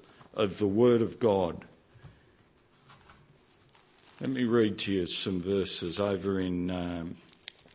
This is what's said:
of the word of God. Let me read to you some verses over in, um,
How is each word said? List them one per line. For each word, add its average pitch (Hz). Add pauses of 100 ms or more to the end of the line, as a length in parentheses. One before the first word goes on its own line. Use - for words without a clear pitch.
(360)
of 98
the 104
word 117
of 104
God. 95 (2500)
Let 131
me 127
read 110
to 101
you 90
some 92
verses 90
over 98
in, 90
um, 87 (600)